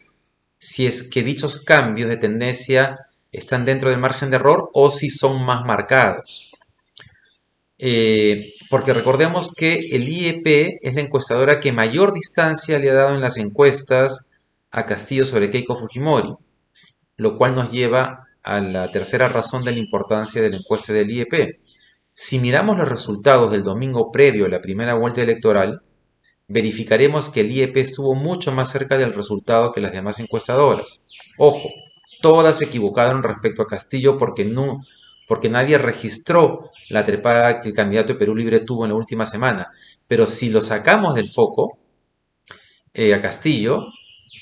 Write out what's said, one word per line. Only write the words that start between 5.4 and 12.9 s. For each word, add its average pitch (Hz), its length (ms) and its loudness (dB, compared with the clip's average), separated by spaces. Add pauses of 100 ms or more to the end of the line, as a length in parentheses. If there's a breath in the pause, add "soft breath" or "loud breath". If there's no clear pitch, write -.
más 123 200 -2
marcados. 110 840 0 (1300 soft breath)
Eh, 110 760 2 (180)
porque 131 200 2
recordemos 139 640 0
que 165 200 0
el 135 340 -4
I 170 200 -2
E 165 120 -6
P 160 400 2
es 131 140 -6
la 151 60 -4
encuestadora 135 580 0
que 143 120 -2
mayor 120 400 2
distancia 151 680 -2
le 139 100 2
ha 135 60 4